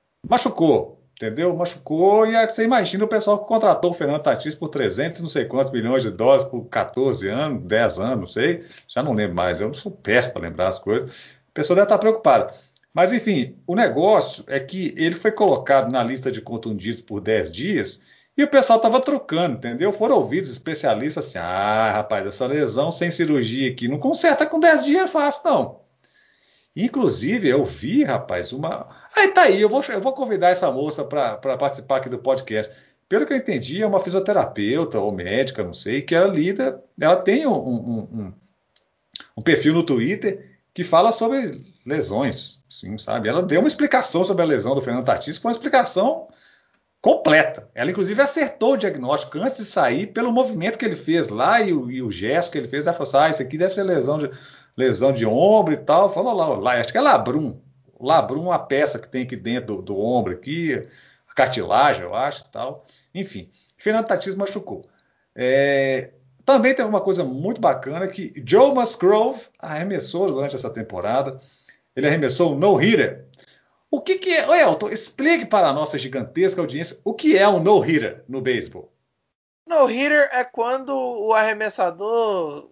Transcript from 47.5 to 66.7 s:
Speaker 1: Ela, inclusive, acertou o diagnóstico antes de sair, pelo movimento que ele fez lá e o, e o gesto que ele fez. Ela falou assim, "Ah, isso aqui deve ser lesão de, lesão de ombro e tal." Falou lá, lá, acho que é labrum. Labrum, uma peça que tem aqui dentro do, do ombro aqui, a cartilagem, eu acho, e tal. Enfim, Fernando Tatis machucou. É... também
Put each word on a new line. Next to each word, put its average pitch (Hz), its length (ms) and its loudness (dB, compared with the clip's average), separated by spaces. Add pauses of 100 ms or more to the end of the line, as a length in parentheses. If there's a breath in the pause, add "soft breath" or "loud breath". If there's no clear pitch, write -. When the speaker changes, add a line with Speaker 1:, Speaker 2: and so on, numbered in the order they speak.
Speaker 1:
Ela, 123 160 -2
inclusive, 202 320 0
acertou 277 520 0
o 254 40 2
diagnóstico 147 640 -4
antes - 180 -4
de 214 80 -8
sair, 151 420 0
pelo 240 240 -2
movimento 226 460 0
que 247 80 -6
ele 185 100 -2
fez 156 340 0
lá 147 320 2
e 190 120 0
o, 123 160 -2
e 131 140 -8
o 107 80 -4
gesto 110 400 -2
que 151 80 -6
ele 120 80 -8
fez. 143 180 -4
Ela 170 80 0
falou 147 160 -6
assim, 143 80 2
"Ah, 156 140 6
isso - 100 -2
aqui 156 160 -8
deve 185 160 0
ser 196 100 -4
lesão 151 360 0
de, 143 100 -4 (460 loud breath)
lesão 127 360 2
de 117 140 -2
ombro 165 480 4
e - 40 0
tal." 190 340 4
Falou 220 240 -2
lá, 165 120 0
lá, 120 320 0
acho 117 120 -4
que 214 60 -2
é 254 40 4
labrum. 143 580 2 (400)
Labrum, 143 440 0
uma 175 160 -2
peça 139 400 -2
que - 100 -18
tem 127 140 -6
aqui 127 120 -10
dentro 110 420 -6
do, 90 40 -10
do 98 180 -6
ombro 113 340 0
aqui, 151 460 -6 (480 soft breath)
a - 60 -20
cartilagem, 127 720 2
eu 87 100 -10
acho, 135 280 -4
e - 100 -20
tal. 120 340 -12 (300 soft breath)
Enfim, 110 340 -12 (280 soft breath)
Fernando 220 280 0
Tatis 190 300 -2
machucou. 196 500 -8 (500)
É... 135 760 2 (340)
também 262 280 6